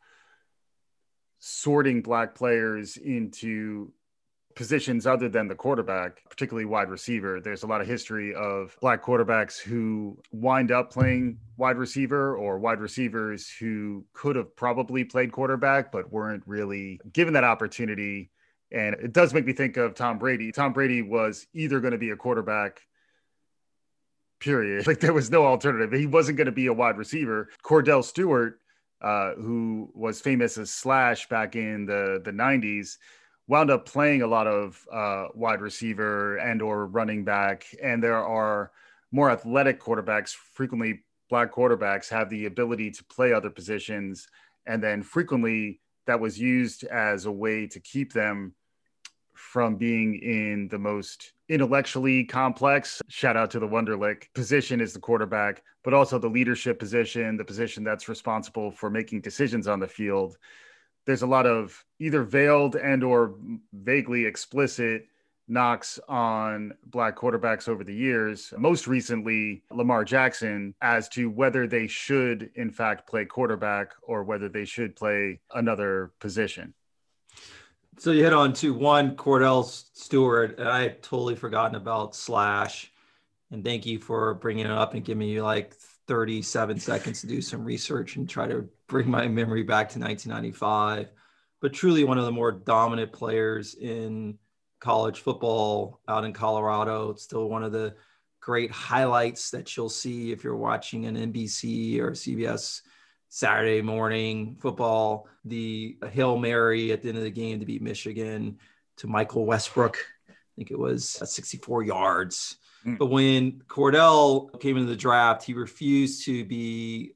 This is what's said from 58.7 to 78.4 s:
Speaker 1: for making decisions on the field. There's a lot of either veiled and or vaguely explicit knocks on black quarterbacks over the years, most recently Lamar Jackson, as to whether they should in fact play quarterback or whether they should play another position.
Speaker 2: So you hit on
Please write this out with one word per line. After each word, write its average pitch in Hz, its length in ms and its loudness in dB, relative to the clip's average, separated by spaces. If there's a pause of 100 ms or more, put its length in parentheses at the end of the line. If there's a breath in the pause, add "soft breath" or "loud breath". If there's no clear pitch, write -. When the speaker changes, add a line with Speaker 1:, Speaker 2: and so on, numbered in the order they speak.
Speaker 1:
for 107 180 -6
making 110 300 -4
decisions 110 480 -2
on 101 120 0
the 95 80 -4
field. 98 500 -2 (680 loud breath)
There's 127 180 0
a 127 40 0
lot 131 200 6
of 113 360 0 (160)
either 151 240 0
veiled 143 520 4
and 135 280 2
or 117 320 4 (380)
vaguely 120 520 0
explicit 117 800 -2 (400)
knocks 120 600 0
on 110 680 -2 (120)
black 120 320 -2
quarterbacks 113 500 0
over 107 160 -4
the 101 120 -10
years, 110 600 -2
most 151 280 2
recently 110 840 -2
Lamar 117 340 2
Jackson, 107 760 0
as 117 280 0
to 123 220 -2
whether 123 360 2
they 113 200 0
should 120 680 -2
in 117 140 -6
fact 107 400 -4
play 107 160 -2
quarterback 104 680 -2 (100)
or 107 200 -4
whether 104 240 -4
they 104 180 -6
should 110 300 -8
play 101 460 -2 (140)
another 101 640 -2
position. 95 560 -6 (1200 loud breath)
Speaker 2:
So 165 140 0
you 151 120 8
hit 160 100 6
on 139 200 6